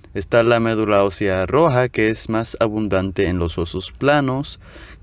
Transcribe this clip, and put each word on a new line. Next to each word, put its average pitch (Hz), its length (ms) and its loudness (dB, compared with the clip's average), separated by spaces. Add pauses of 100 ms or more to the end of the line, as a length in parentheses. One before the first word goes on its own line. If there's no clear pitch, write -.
(140)
Está 117 300 2
la 117 160 4
médula 107 460 2
ósea 95 400 -2
roja, 127 420 2
que 110 220 0
es 113 180 -6
más 113 320 -4
abundante 98 680 0
en 90 120 -2
los 85 180 -4
huesos 90 400 -6
planos, 139 600 0 (440)